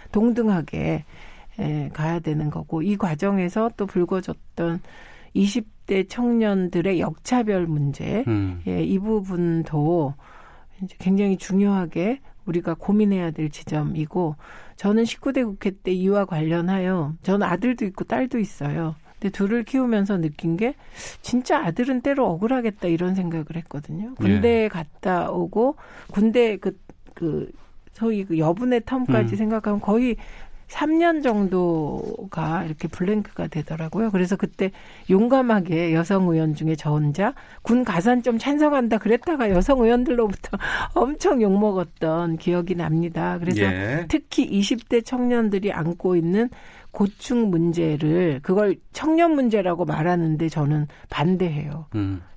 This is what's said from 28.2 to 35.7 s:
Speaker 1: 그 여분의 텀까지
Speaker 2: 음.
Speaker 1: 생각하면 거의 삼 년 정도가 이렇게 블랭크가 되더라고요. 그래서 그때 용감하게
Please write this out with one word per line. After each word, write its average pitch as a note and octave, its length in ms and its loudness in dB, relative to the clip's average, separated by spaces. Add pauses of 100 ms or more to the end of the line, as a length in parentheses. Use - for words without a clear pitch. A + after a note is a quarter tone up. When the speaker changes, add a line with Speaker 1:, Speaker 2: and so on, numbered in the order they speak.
Speaker 1:
그 E3+ 120 -2
여분의 A#3 440 2
텀까지 B3 500 0
Speaker 2:
음. G3+ 40 -2
Speaker 1:
생각하면 G#3+ 460 0
거의 A3+ 340 2 (520)
삼 D#4 300 0
년 E4 240 4
정도가 F3+ 1400 0
이렇게 D#3+ 240 -6
블랭크가 F#3+ 600 -2
되더라고요. E3 640 -4
그래서 F#3+ 260 2
그때 F#3+ 360 -2 (380)
용감하게 G3 840 4